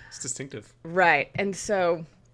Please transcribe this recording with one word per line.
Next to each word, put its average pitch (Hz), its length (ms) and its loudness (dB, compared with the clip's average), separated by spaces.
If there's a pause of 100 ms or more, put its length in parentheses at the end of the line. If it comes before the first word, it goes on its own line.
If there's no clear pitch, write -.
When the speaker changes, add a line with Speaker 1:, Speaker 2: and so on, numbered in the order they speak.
Speaker 1:
It's - 100 -18
distinctive. 135 540 -12 (100)
Speaker 2:
Right. 165 520 4
And 196 200 -2
so, 175 500 0 (280)